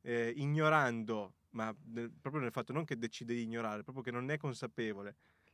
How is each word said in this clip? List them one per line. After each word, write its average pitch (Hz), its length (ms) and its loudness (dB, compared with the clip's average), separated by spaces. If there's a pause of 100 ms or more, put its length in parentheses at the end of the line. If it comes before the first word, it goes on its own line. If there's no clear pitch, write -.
eh, 120 360 0
ignorando, 139 1000 4 (160)
ma 110 240 -4 (180)
nel, 117 180 -6
proprio 143 320 -4
nel 120 100 0
fatto 123 200 -4
non 160 120 0
che 139 140 -4
decide 117 360 -4
di 120 100 0
ignorare, 110 400 -4
proprio 131 180 -10
che 123 80 -6
non 123 200 -4
è 156 60 0
consapevole, 110 800 -4 (400)